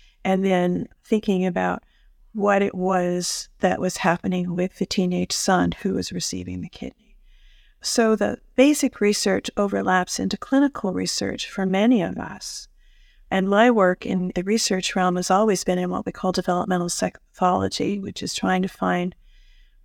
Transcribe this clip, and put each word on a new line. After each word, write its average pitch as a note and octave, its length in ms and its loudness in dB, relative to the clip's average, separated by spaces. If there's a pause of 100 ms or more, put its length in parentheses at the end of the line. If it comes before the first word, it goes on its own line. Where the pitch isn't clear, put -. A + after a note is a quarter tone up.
(240)
and F#3+ 220 0
then F3+ 420 2 (160)
thinking G3 420 0
about F3+ 380 -2 (500)
what G3+ 280 2
it G3 140 0
was F3+ 720 -2 (100)
that F#3 220 0
was F#3 160 -2
happening F3+ 580 -2
with F3+ 220 -4
the F#3 80 -4
teenage F3+ 480 -2
son F3+ 380 2 (100)
who F#3+ 120 -2
was F#3+ 200 -4
receiving F3+ 480 -8
the F3 80 -10
kidney. - 480 -16 (640)
So A3 340 2
the G#3 240 -2 (160)
basic C#4 440 4
research G3+ 580 0
overlaps G3 600 0
into F#3+ 180 -2
clinical C4+ 560 0
research - 560 -4
for F#3+ 160 -4
many G3+ 360 4
of E3+ 160 -4
us. - 500 -12 (640)
And F#3+ 180 0
my A3 220 6
work F#3 340 2
in F#3 300 -2
the F3+ 80 -2
research G3 520 -2
realm F3+ 200 2
has F3+ 160 -2
always G3+ 320 2
been F3+ 160 0
in F3+ 100 -2
what F#3+ 160 -6
we F3 60 -4
call F#3 200 -2
developmental F3+ 560 -2
psychopathology, F#3+ 1120 -2
which G3 200 -10
is - 120 -6
trying F#3 280 0
to F#3+ 60 -2
find, F3+ 480 -2 (680)